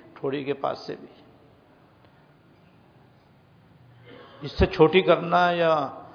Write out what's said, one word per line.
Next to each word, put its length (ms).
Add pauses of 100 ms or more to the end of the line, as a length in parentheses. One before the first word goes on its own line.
(140)
ٹھوڑی 300
کے 100
پاس 260
سے 200
بھی۔ 80 (3250)
اس 100
سے 140
چھوٹی 360
کرنا 500
یا 360 (280)